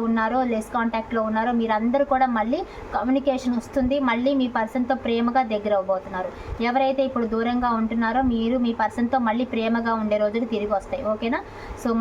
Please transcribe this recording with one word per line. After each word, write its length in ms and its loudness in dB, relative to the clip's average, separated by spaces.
ఉన్నారో, 320 2
లెస్ 240 -2
కాంటాక్ట్‌లో 540 0
ఉన్నారో, 300 0
మీరందరూ 520 2
కూడా 140 4
మళ్ళీ 240 0
కమ్యూనికేషన్ 600 0
వస్తుంది. 400 0
మళ్ళీ 320 2
మీ 60 2
పర్సన్‌తో 480 0
ప్రేమగా 380 2
దగ్గర 240 0
అవ్వబోతున్నారు. 520 -2
ఎవరైతే 420 2
ఇప్పుడు 240 0
దూరంగా 460 0
ఉంటున్నారో, 420 0
మీరు 320 0
మీ 80 0
పర్సన్‌తో 360 0
మళ్ళీ 260 0
ప్రేమగా 480 0
ఉండే 220 0
రోజులు 280 0
తిరిగి 220 -2
వస్తాయి. 280 -4
ఓకేనా? 260 -2
So 200 0